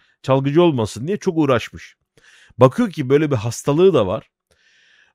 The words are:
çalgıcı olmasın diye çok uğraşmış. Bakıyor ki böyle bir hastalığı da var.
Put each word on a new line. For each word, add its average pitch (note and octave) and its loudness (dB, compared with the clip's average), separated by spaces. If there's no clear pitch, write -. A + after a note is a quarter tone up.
çalgıcı C#3 2
olmasın B2+ 0
diye G3 -4
çok E3+ -4
uğraşmış. C3 -2
Bakıyor D#3 0
ki D3 -6
böyle D3 0
bir C3+ -2
hastalığı C#3+ 0
da A2+ 2
var. F#2+ -8